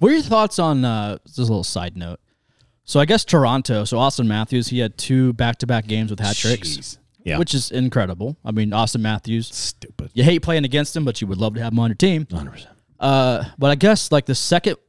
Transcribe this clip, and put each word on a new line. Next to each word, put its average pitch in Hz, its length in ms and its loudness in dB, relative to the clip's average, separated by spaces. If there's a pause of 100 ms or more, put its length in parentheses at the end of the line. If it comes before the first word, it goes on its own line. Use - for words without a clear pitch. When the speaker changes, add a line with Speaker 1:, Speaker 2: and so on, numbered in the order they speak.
Speaker 1:
What 220 100 6
are 311 40 4
your 311 80 2
thoughts 214 360 0
on, 151 260 2
uh, 107 420 -2
just - 120 -16
a 123 40 0
little 110 200 0
side 87 340 -6
note. 87 220 -10 (680)
So - 140 0
I 143 60 6
guess 214 200 2
Toronto, 127 600 2
so 113 140 -2
Austin 131 280 2
Matthews, 110 420 0
he 123 120 -2
had 110 180 -4
two 127 360 2
back-to-back 117 520 -2
games 110 240 -2
with 101 100 -8
hat 104 160 0
tricks, 110 420 -2
Speaker 2:
Jeez. - 200 -16 (240)
Yeah. - 140 -2
Speaker 1:
which 170 160 0
is 131 180 -2
incredible. 113 760 -2
I 110 40 -6
mean, 107 220 0
Austin 113 300 0
Matthews. 110 520 -4
Speaker 2:
Stupid. - 600 -10
Speaker 1:
You 123 100 2
hate 165 160 6
playing 165 240 0
against 143 320 -2
him, 156 80 -2
but 123 160 -2
you 107 60 -4
would 95 100 -4
love 107 200 0
to 117 60 -6
have 117 120 -4
him 117 60 2
on 117 100 2
your 107 60 -2
team. 170 360 2
Speaker 2:
Hundred 73 200 -8
percent. - 220 -20 (240)
Speaker 1:
Uh, 131 460 2 (140)
but 139 120 4
I 147 40 4
guess, 202 360 4
like, 147 140 4
the 135 100 -2
second, 175 420 0 (120)